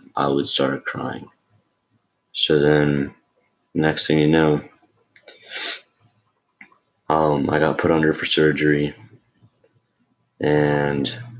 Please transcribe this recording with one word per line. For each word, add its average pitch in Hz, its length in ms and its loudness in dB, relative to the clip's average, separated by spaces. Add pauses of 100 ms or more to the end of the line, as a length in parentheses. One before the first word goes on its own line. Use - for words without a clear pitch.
(160)
I 69 120 -2
would 69 200 0
start 67 380 -2
crying. - 440 -10 (1040)
So - 260 2
then, 73 540 2 (640)
next 156 320 0
thing 156 100 2
you 151 100 4
know, 78 360 2 (2500)
um, 76 420 0
I 76 100 0
got 76 180 0
put 82 140 0
under 78 220 2
for - 120 -6
surgery. 73 720 0 (1400)
And 73 680 0 (320)